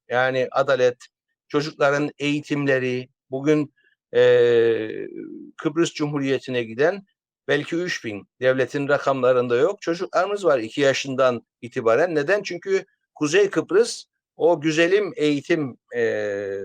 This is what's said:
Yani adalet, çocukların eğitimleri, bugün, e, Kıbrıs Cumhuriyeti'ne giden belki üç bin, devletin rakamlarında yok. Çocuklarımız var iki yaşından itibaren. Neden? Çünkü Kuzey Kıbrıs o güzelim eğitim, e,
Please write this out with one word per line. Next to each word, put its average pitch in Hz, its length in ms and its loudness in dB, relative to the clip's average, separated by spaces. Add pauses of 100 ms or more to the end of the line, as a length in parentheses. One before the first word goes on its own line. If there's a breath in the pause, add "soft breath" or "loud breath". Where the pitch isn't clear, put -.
Yani 127 420 0
adalet, 127 460 2 (500)
çocukların 147 600 0 (100)
eğitimleri, 139 920 -2 (200)
bugün, 147 440 0 (400)
e, 120 80 4 (1400)
Kıbrıs 160 360 -2
Cumhuriyeti'ne 135 680 -4
giden 151 420 -2 (420)
belki 143 280 -2
üç 170 300 -6
bin, 101 220 -10 (140)
devletin 131 460 0
rakamlarında 127 680 2
yok. 175 260 0
Çocuklarımız 185 640 -4
var 139 140 4
iki 113 220 -6
yaşından 131 640 0 (160)
itibaren. 127 540 0
Neden? 180 280 0
Çünkü 185 420 -4 (300)
Kuzey 185 340 2
Kıbrıs 185 540 0 (320)
o 160 260 2
güzelim 170 540 2
eğitim, 147 640 0 (180)
e, 120 60 0 (640)